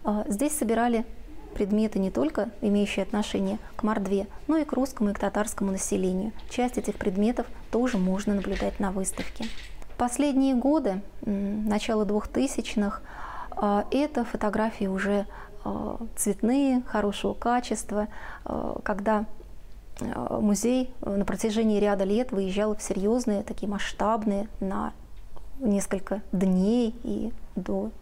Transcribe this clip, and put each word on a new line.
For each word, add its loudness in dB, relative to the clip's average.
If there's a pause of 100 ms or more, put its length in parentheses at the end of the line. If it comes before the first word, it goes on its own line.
Э, 2
здесь 0
собирали 2 (480)
предметы, 2
не 2
только 0 (100)
имеющие 2
отношение 0 (180)
к -4
Мордве, 2 (200)
но 4
и 4
к -2
русскому 2
и -2
к -6
татарскому 0
населению. 0 (180)
Часть 0
этих -2
предметов 2 (240)
тоже 2
можно 2
наблюдать 0
на 2
выставке. -4 (480)
В -8
последние 4
годы, 4 (240)
м, 0
начало 2
двухтысячных, 0 (560)
э, 2
это 2
фотографии 0
уже, 0 (420)
э, -4 (200)
цветные, 2
хорошего 0
качества, 0 (360)
э, -4
когда, 2 (760)
э, -4
музей, 2
э, -2
на 2
протяжении 2
ряда 4
лет 2
выезжал 0
в -6
серьёзные, 2
такие -4
масштабные, 0 (120)
на -2 (680)
несколько 0 (120)
дней 4
и -2 (240)
до -2 (120)